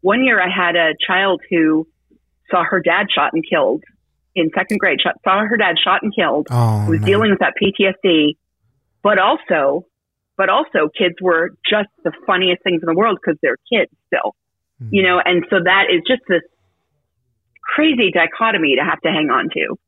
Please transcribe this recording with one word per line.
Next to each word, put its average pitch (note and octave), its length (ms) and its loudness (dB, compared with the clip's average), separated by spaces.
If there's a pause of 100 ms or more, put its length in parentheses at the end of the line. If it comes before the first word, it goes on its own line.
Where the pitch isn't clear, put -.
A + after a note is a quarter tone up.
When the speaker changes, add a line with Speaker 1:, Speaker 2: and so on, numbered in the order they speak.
Speaker 1:
one G#3 220 0
year A#3+ 160 2
I F3+ 80 0
had F3+ 280 -2
a E3 180 2 (140)
child F#3+ 420 0
who D#3+ 380 2 (640)
saw F3+ 120 0
her F#3 180 -2
dad F#3 320 0
shot D3 200 0
and D#3+ 160 -2
killed - 340 0 (520)
in E3 200 0
second F#3+ 240 -2
grade, F3 200 0
shot, - 140 -2 (100)
saw G3+ 220 0
her A3 120 -2
dad F#3+ 240 2
shot F#3+ 200 0
and G#3 140 -4
killed, D3+ 340 0
Speaker 2:
Oh, A2 400 0
Speaker 1:
was G#2+ 100 2
Speaker 2:
man. G#2 80 -2
Speaker 1:
dealing G#3 220 2
with G3 100 2
that D#3 160 0
P G3 220 0
T - 80 2
S F#3 160 0
D, D#3 340 2 (680)
but G3+ 160 2
also, F3+ 680 0 (520)
but F#3+ 120 0
also G3 480 0
kids F3+ 240 0
were F3+ 300 0 (180)
just G#3+ 200 0 (140)
the D#3+ 80 -2 (140)
funniest F3+ 380 0
things F3 180 -2
in E3+ 60 -6
the E3 100 0
world G#3 260 0
'cause D#3+ 200 -2
they're C3 140 0 (140)
kids G#3+ 200 0 (160)
still, - 280 -4 (440)
Speaker 2:
Hmm. A#2+ 100 -12
Speaker 1:
you G3 140 2
know? F3+ 200 2
And F3 280 0
so G3+ 120 2
that F#3 280 2
is F3 160 0
just B3+ 200 0
this F3 140 0 (1200)
crazy B3+ 500 0
dichotomy E3 640 0
to C3+ 80 0
have D3+ 180 -4
to E3 100 0
hang D#3 180 -2
on A#2+ 240 0
to. C2+ 240 -6 (100)